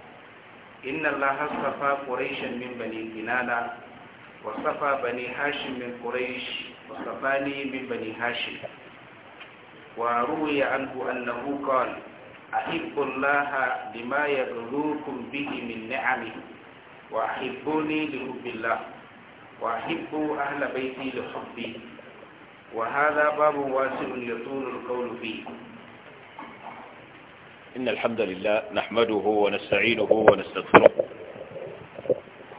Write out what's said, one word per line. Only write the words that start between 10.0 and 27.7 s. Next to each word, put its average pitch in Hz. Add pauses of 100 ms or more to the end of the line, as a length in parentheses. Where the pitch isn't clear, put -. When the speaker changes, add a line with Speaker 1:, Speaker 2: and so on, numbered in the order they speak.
Speaker 1:
عنه 131 (180)
أنه 123 (240)
قال: 127 (640)
"أحب 135
الله 139 (440)
لما 127
يغلوكم 135 (180)
به 143
من 117
نعمه، 117 (760)
وأحبوني 151
لحب 127
الله، 113 (840)
وأحبوا 151 (120)
أهل 143 (140)
بيتي 131
لحبي." 117 (1000)
وهذا 147
باب 151
واسع 135
يطول 123
القول 120 (120)
فيه. 107 (2500)